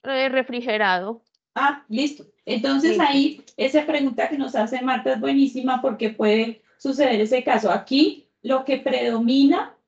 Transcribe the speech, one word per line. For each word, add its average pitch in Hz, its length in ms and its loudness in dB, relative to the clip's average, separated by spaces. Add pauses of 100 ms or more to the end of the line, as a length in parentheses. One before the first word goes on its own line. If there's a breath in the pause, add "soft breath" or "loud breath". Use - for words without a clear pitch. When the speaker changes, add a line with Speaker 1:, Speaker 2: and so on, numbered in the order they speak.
Speaker 1:
o 247 40 -10
Speaker 2:
Eh, 269 200 -2
refrigerado. 226 920 -2 (320)
Speaker 1:
Ah, 285 340 -2
listo. 269 380 -4 (180)
Entonces 277 460 0
Speaker 2:
Listo. 349 140 2
Speaker 1:
ahí 285 400 0 (120)
esa 294 300 0
pregunta 277 420 -2
que 302 80 -4
nos 262 180 -6
hace 240 280 -2
Marta 262 320 -2
es 220 60 -4
buenísima 262 600 0
porque 226 300 -2
puede 220 520 0 (140)
suceder 254 440 0
ese 247 220 0
caso. 214 280 0
Aquí 277 580 0 (140)
lo 262 220 0
que 277 120 0
predomina 262 1000 0 (140)